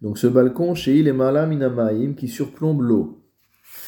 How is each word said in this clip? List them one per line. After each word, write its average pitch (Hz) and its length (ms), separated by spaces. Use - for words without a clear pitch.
Donc 101 160
ce - 80
balcon, 127 480
Shehi 151 300
Lemala 135 420
Minamaim, 127 680
qui 131 140
surplombe 147 540
l'eau. 117 400